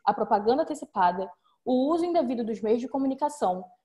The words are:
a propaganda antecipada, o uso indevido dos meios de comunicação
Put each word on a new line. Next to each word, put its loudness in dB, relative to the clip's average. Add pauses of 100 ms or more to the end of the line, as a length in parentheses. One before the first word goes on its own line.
a 2
propaganda 2
antecipada, -2 (320)
o 2
uso 0
indevido 0
dos -4
meios 2
de -8
comunicação -2 (220)